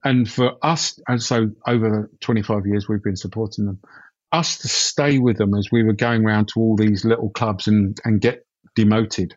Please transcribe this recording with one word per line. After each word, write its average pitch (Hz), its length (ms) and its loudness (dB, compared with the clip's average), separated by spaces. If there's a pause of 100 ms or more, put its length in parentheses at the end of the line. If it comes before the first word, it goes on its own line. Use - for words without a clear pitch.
And 127 260 2
for 123 320 0
us, - 460 -2
and 123 160 -2
so 113 280 0 (140)
over 113 240 0
the 107 300 -4
twenty-five 107 460 -2
years 101 240 -2
we've 104 120 -2
been 101 140 -4
supporting 104 520 -6
them, 95 120 -8 (540)
us 165 240 -2
to - 100 -10
stay 143 500 0
with 120 200 2
them 101 160 2
as 101 180 -2
we 117 100 4
were 110 120 2
going 113 320 2
around 107 240 2
to - 100 -4
all 113 160 2
these 104 300 2
little 113 240 0
clubs 104 380 -4
and, 104 360 2
and 107 160 2
get 117 260 0 (300)
demoted 107 600 2